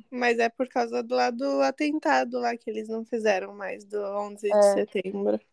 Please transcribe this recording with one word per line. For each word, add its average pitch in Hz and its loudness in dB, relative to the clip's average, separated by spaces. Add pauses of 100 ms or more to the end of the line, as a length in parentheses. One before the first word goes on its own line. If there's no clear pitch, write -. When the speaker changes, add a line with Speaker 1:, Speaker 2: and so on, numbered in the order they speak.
(120)
Speaker 1:
mas 240 0
é 233 4
por 247 -4
causa 240 -2
do, 233 -4
lá 247 2
do 277 0
atentado 269 0
lá 240 -2
que - -12
eles 214 -6
não 226 -6
fizeram 202 0
mais, 202 -10
do 202 -8
onze 202 -6
de 208 4
Speaker 2:
É. 202 6
Speaker 1:
setembro. 202 -2 (140)